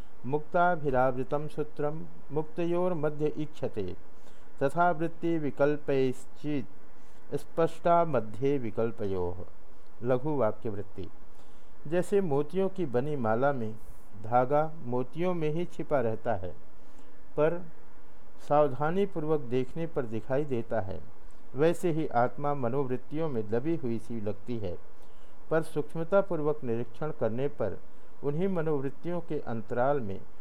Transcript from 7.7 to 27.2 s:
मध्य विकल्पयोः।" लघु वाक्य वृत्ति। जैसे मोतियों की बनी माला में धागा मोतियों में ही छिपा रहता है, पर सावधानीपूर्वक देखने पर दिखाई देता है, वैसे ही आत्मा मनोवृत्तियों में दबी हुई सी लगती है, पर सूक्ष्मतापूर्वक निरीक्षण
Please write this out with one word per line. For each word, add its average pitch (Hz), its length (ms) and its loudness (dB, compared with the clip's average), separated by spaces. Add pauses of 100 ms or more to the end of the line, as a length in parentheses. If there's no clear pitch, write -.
मध्य 127 540 2
विकल्पयोः।" 104 800 0 (640)
लघु 131 340 0
वाक्य 113 320 0
वृत्ति। 101 420 -2 (760)
जैसे 175 340 2
मोतियों 175 480 2
की 185 180 0
बनी 131 300 0
माला 123 360 2
में 113 220 -2 (500)
धागा 131 480 2 (120)
मोतियों 131 500 0
में 156 160 0
ही 165 140 0
छिपा 147 360 0
रहता 113 340 0
है, 92 160 -2 (840)
पर 170 280 2 (840)
सावधानीपूर्वक 151 920 2
देखने 131 460 0
पर 156 160 0
दिखाई 123 420 0
देता 117 360 0
है, 90 200 -2 (540)
वैसे 165 360 2
ही 156 160 0
आत्मा 143 480 0
मनोवृत्तियों 135 760 0
में 110 220 -2
दबी 135 260 0
हुई 120 220 0
सी 117 220 -2
लगती 107 380 -2
है, 90 200 -2 (720)
पर 160 120 4
सूक्ष्मतापूर्वक 156 1000 0
निरीक्षण 123 560 0